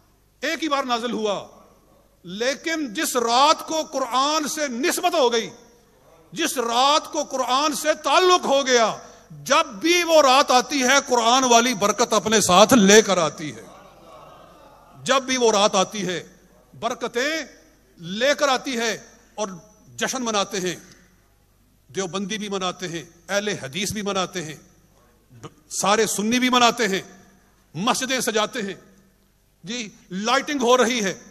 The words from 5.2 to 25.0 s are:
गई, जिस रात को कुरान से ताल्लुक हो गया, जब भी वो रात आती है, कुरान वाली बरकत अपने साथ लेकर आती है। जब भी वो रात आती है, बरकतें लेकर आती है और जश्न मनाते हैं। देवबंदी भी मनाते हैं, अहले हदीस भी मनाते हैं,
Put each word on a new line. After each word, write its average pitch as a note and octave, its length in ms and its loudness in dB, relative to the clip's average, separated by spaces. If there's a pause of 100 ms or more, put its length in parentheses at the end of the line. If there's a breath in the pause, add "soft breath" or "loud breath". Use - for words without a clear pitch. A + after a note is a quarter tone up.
गई, A3+ 200 -2 (840)
जिस C#4+ 240 -4
रात C4 500 0
को D4+ 160 -4
कुरान C4 520 -2
से D4+ 180 0
ताल्लुक D#4+ 520 2
हो C#4 180 2
गया, A#3 380 2 (320 loud breath)
जब A#3 500 -2
भी F4 200 2
वो E4 180 6
रात C#4 300 4
आती B3+ 280 2
है, C4 220 4
कुरान B3 440 2
वाली A#3+ 280 6
बरकत G3+ 400 0
अपने G#3 280 2
साथ F#3 320 6
लेकर G3+ 460 6
आती D3+ 300 -4
है। A2+ 160 -16 (1400)
जब C4 220 0
भी C4 120 -2
वो A#3+ 140 2
रात G#3 240 2
आती F#3+ 240 -2
है, F3+ 400 -10 (420)
बरकतें B3 680 -6 (520)
लेकर C4 480 0
आती C4 260 -2
है A#3 160 -4 (460)
और F#3+ 380 -10 (200)
जश्न B3 280 -4
मनाते G#3+ 340 -2
हैं। F3 200 -6 (1120)
देवबंदी F#3+ 480 -6
भी G#3 120 -10
मनाते F#3 380 -6
हैं, D#3+ 160 -10 (260)
अहले G3+ 240 -2
हदीस F#3+ 380 -6
भी G#3 120 -8
मनाते F#3 380 -4
हैं, D3+ 180 -12 (720)